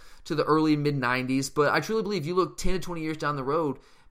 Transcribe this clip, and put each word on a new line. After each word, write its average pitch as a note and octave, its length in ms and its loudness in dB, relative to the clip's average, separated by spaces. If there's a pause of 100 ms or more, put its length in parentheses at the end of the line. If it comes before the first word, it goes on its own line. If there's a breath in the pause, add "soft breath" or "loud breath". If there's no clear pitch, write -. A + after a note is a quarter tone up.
(260 loud breath)
to F3 100 -4
the D3+ 80 2
early D#3 320 4
mid D3 200 0
nineties, B2+ 540 0
but D3 240 2
I D#3+ 60 2
truly G#3+ 240 -2
believe F3+ 240 -2
you F3+ 80 -2
look F3 220 0
ten F3+ 160 4
to F#3 60 0
twenty E3+ 220 -6
years D#3 160 -4
down D3 180 -2
the C3+ 80 -6
road, C#3+ 360 -2 (320 soft breath)